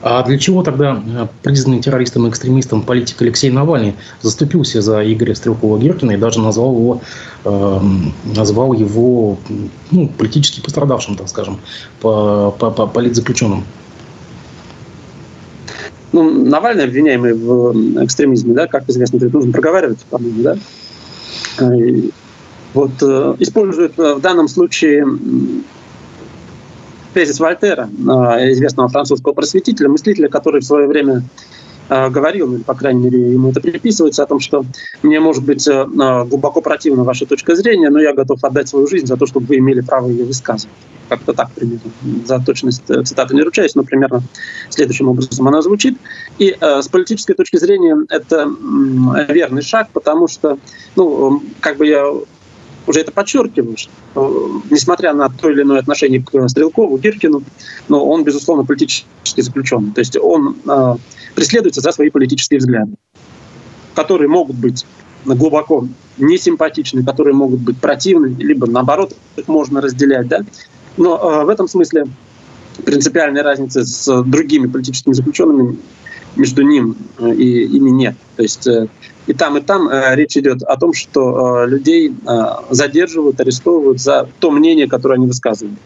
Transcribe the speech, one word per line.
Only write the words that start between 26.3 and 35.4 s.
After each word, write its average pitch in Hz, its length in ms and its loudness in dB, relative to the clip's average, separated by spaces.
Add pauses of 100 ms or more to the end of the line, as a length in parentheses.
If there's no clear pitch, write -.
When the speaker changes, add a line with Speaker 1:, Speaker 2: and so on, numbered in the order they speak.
Speaker 2:
тезис 147 260 0
Вольтера, 160 480 0
э, 127 640 2
известного 131 360 2
французского 135 440 -2
просветителя, 156 560 0
мыслителя, 151 400 2
который 147 320 0
в 131 40 -8
свое 143 220 2
время, 139 360 0 (680)
э, 131 200 0
говорил, 151 380 0
ну, 123 80 -2
или, 113 60 -6
по 127 120 -4
крайней 127 260 0
мере, 123 320 2
ему 131 180 4
это 131 100 0
приписывается, 170 600 0
о 143 40 0
том, 143 140 -2
что 139 240 -2 (380)
мне 151 180 4
может 143 240 2